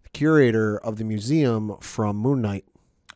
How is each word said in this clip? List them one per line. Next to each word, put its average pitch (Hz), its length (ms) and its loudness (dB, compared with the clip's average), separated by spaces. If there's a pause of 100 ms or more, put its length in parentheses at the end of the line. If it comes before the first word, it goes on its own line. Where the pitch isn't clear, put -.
the - 60 -20
curator 117 680 2
of 110 200 -6
the 113 60 -6
museum 110 760 0
from 104 360 -4
Moon 127 240 0
Knight. 101 240 -4 (500)